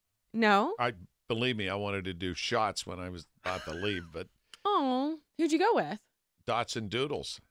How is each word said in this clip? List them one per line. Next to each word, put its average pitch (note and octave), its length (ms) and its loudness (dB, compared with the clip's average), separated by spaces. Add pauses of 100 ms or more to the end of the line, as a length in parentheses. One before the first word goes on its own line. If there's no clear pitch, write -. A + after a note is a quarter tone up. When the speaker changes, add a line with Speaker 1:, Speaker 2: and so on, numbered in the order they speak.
(340)
Speaker 1:
No? A3 460 4
Speaker 2:
I, B2 140 0 (340)
believe A#2+ 300 2
me, G2 120 -2
I G2 60 -2
wanted G2+ 300 -2
to F#2+ 80 -4
do F2+ 200 -2
shots G#2+ 520 0
when F2+ 140 -8
I F2+ 100 -8
was F2 160 -10 (180)
about F#2 220 -4
to E2 80 -8
leave, F#2 300 -2 (100)
but E2+ 140 -10 (380)
Speaker 1:
Oh, D4+ 540 2 (180)
who'd D#4 140 2
you D#4 80 4
go G#4+ 160 6
with? F3+ 240 0 (460)
Speaker 2:
Dots A#2 300 0
and A2 140 -4
Doodles. B2 500 -2 (120)